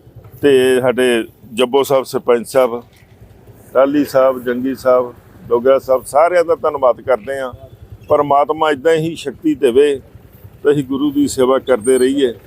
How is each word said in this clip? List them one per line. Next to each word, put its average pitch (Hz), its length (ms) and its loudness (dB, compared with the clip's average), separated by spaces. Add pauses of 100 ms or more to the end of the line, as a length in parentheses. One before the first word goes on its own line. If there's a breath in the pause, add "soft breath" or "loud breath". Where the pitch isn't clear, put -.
(420)
ਤੇ 131 380 4
ਸਾਡੇ 123 440 0 (300)
ਜੱਬੋ 123 280 0
ਸਾਹਿਬ, 131 220 0
ਸਰਪੰਚ 120 440 -2
ਸਾਹਿਬ, 120 340 0 (920)
ਟਾਹਲੀ 139 300 2
ਸਾਹਿਬ, 131 400 0
ਜੰਗੀ 123 300 -4
ਸਾਹਿਬ, 127 400 0 (340)
ਡੋਗਰਾ 120 300 2
ਸਾਹਿਬ, 127 260 -2
ਸਾਰਿਆਂ 170 400 2
ਦਾ 165 100 -2
ਧੰਨਵਾਦ 135 460 0
ਕਰਦੇ 127 400 -4
ਹਾਂ। 127 120 -8 (560)
ਪਰਮਾਤਮਾ 147 600 0
ਇੱਦਾਂ 147 220 0
ਹੀ 160 220 -2
ਸ਼ਕਤੀ 147 400 -6
ਦੇਵੇ 135 460 2 (640)
ਤੇ 143 60 2
ਅਸੀਂ 143 140 0
ਗੁਰੂ 139 260 -2
ਦੀ 139 180 0
ਸੇਵਾ 131 300 0
ਕਰਦੇ 123 400 0
ਰਹੀਏ। 131 340 0 (140)